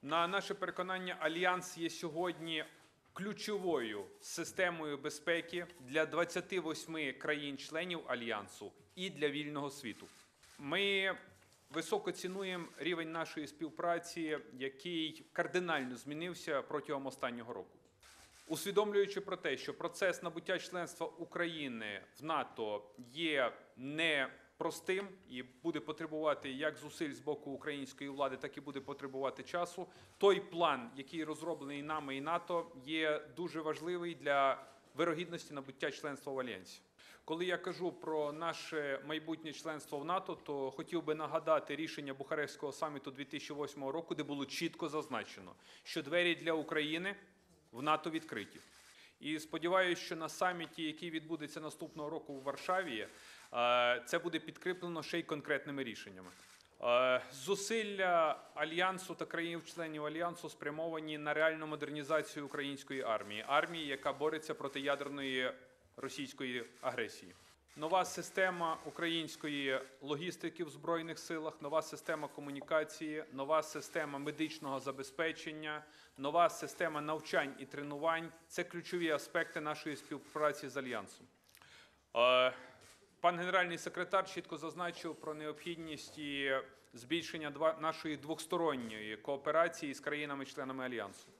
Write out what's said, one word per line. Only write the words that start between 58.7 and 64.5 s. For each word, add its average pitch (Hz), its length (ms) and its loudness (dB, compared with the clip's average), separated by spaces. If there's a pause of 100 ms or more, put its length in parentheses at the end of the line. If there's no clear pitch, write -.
та 160 100 -2
країн-членів 165 800 -4
Альянсу 165 440 -2
спрямовані 156 680 -4
на 147 160 0
реальну 156 340 6
модернізацію 147 800 0
української 139 560 -4
армії, 107 460 0
армії, 156 400 4
яка 139 260 0
бореться 151 400 0